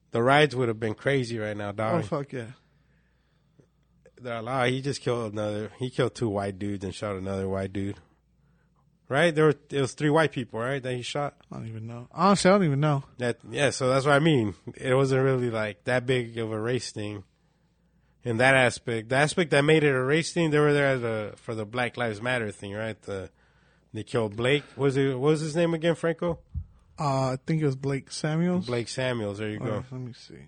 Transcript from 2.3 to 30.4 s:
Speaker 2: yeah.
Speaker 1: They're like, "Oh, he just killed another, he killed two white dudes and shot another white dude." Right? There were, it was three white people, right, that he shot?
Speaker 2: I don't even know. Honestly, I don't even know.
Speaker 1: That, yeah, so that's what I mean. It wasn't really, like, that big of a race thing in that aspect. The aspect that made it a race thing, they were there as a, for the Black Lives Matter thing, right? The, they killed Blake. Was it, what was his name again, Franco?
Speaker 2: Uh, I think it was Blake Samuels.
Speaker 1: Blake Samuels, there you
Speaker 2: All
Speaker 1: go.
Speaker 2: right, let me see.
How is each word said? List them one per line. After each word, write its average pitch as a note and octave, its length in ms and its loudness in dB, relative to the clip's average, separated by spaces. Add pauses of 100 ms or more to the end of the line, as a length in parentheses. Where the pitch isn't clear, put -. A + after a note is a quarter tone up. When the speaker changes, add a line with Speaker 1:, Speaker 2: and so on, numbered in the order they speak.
Speaker 2:
yeah. A#2+ 140 -8 (1700)
Speaker 1:
They're A#2 220 -8
like, B2 260 0
"Oh, - 40 4
he C3 100 -2
just C3+ 180 -4
killed A#2 320 -2
another, G#2+ 460 -4
he B2+ 120 -4
killed B2 240 0
two A#2+ 140 -2
white G2+ 300 -2
dudes G2+ 260 -6
and F#2 100 -8
shot G#2 220 -6
another F#2+ 320 -4
white F#2+ 240 -4
dude." G2 240 -6 (1120)
Right? D#3 240 4
There D#3 120 4
were, D3+ 100 6 (160)
it C#3 100 -2
was B2+ 120 -2
three D3 180 0
white D3+ 220 4
people, A2+ 260 -8
right, B2+ 240 -4
that B2+ 140 -6
he B2 60 -8
shot? C#3+ 340 -6 (160)
Speaker 2:
I C3 60 -12
don't A#2+ 100 -10
even A2 180 -10
know. A#2+ 240 -14
Honestly, F#3 400 4
I G3 40 8
don't G3+ 100 4
even C#3 160 2
know. C#3+ 240 2 (140)
Speaker 1:
That, A#2+ 200 -2 (100)
yeah, B2 220 2
so C3 180 0
that's C3 160 2
what C#3+ 100 6
I C#3 40 6
mean. C3 360 4 (200)
It C3 200 0
wasn't C3 280 2
really, C3 260 2
like, G#2+ 360 -4
that B2 220 0
big A#2+ 320 0
of A2 120 -4
a A2 100 -2
race A#2+ 300 -2
thing G#2 320 -8 (1000)
in A#2 140 0
that C3 180 6
aspect. A#2 540 2
The B2+ 60 2
aspect D3+ 360 2
that C#3+ 100 6
made D#3 220 6
it C#3+ 100 4
a B2+ 80 0
race D3+ 300 0
thing, E3 180 2
they D3 80 4
were D3 140 4
there C#3+ 160 4
as B2+ 160 0
a, A2 320 -4
for - 180 -10
the A2 100 -6
Black A#2+ 320 -4
Lives A2+ 240 -4
Matter A#2+ 300 -2
thing, G2 220 -12
right? G#2+ 300 -8
The, F#2+ 280 -10 (640)
they A2 80 -8
killed A2 320 -2
Blake. B2+ 300 0 (120)
Was C3 200 0
it, C#3 160 2
what B2+ 80 -6 (100)
was D#3 100 2
his D3+ 140 -6
name E3+ 180 2
again, E3 220 0
Franco? E3 460 -2 (580)
Speaker 2:
Uh, C3+ 360 0
I C3 120 -4
think D#3+ 160 0
it D3+ 40 2
was C3+ 100 0
Blake C#3 340 -6
Samuels. E3 560 0
Speaker 1:
Blake A#2+ 220 -2
Samuels, A#2 500 -2
there G#2+ 120 -4
you G#2+ 100 -6
Speaker 2:
All - 60 -6
Speaker 1:
go. A2 80 -2
Speaker 2:
right, G2+ 180 -6
let C3 80 -10
me A#2+ 140 -12
see. - 340 -20